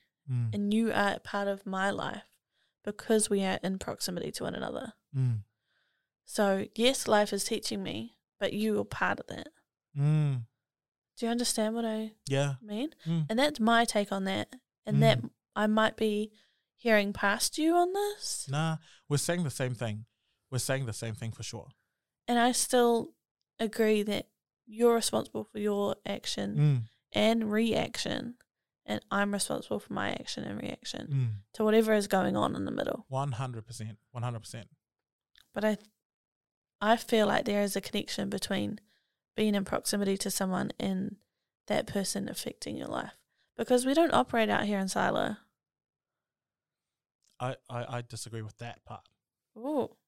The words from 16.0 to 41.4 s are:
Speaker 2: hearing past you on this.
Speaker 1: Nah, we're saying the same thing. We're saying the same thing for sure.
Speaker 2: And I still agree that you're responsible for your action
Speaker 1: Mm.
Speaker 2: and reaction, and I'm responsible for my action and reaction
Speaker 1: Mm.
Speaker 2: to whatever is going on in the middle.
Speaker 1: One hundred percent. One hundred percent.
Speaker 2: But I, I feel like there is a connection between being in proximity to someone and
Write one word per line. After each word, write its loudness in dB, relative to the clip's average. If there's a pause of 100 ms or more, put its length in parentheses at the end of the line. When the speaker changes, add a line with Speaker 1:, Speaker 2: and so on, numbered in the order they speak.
Speaker 2:
hearing 2
past 0
you 4
on 4
this. -4
Speaker 1:
Nah, 0 (320)
we're 2
saying 0
the 0
same -2
thing. -4 (460)
We're -2
saying 0
the -6
same -6
thing -8
for -14
sure. -12 (560)
Speaker 2:
And 2
I 6
still 2 (440)
agree 2
that -2 (380)
you're 4
responsible -2
for -12
your 0
action -4
Speaker 1:
Mm. 4 (240)
Speaker 2:
and 2
reaction, -2 (500)
and -4
I'm 0
responsible -4
for -12
my -2
action -8
and -8
reaction -10
Speaker 1:
Mm. 0 (120)
Speaker 2:
to -2
whatever 6
is 2
going 2
on 0
in -4
the -4
middle. -4
Speaker 1:
One -2
hundred -8
percent. -12 (140)
One -8
hundred -6
percent. -16 (840)
Speaker 2:
But -2
I, 2 (1000)
I 6
feel 2
like 2
there 2
is 0
a 0
connection -4
between -4 (540)
being 2
in 2
proximity 0
to -4
someone 0
and -2 (500)